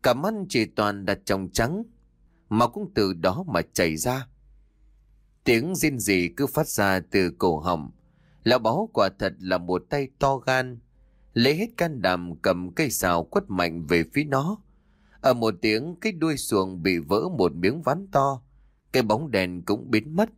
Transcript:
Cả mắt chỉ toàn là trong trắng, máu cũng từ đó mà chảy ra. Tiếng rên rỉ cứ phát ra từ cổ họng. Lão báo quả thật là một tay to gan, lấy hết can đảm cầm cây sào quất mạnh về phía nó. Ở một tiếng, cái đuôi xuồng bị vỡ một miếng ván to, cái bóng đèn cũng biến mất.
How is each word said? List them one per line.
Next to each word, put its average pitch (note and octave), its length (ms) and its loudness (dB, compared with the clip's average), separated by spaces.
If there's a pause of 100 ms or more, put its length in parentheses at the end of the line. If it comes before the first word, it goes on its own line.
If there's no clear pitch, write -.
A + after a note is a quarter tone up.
Cả B2 100 4
mắt E3 200 -2 (160)
chỉ A2 160 2
toàn G2+ 400 -2
là G2 200 -2
trong F#2+ 280 -2
trắng, D#3+ 300 0 (640)
máu A#2 200 4
cũng G#3 260 -10
từ G2 180 2
đó F#2 340 0
mà F2+ 140 0 (120)
chảy E2 240 0
ra. B2+ 300 -4 (1160)
Tiếng B2+ 320 2
rên D3 240 0
rỉ F#2 380 2
cứ C#3 100 0
phát D3+ 200 0
ra G2 320 2
từ F#2 380 0
cổ E2 220 2
họng. D#2+ 320 -4 (520)
Lão B2 160 4
báo C3 340 0
quả G2 160 2 (100)
thật F#2+ 200 -2
là F#2 180 -2
một F2 320 -2
tay C#3+ 180 -2 (120)
to C#3 180 2
gan, B2+ 420 -2 (540)
lấy B2+ 220 4
hết G#3 120 -2 (100)
can D#3 240 -2
đảm F2 400 0
cầm F2+ 300 0
cây D3 200 0
sào F2 320 2
quất F#2+ 260 -2
mạnh E2+ 360 -2
về E2 180 4 (100)
phía D3 100 0
nó. D3+ 340 -2 (640)
Ở B2+ 120 4
một A2+ 280 2
tiếng, A#2 400 0
cái A3 100 -2
đuôi D#3+ 260 -2
xuồng F#2+ 460 0
bị F2+ 140 2
vỡ G2 400 0
một F2 180 2
miếng G#2+ 260 0
ván E3+ 300 -2
to, C#3 300 0 (500)
cái C3 120 2
bóng A#2+ 280 0
đèn F2+ 340 0
cũng B2 260 -2
biến C3 240 0
mất. G#3+ 220 0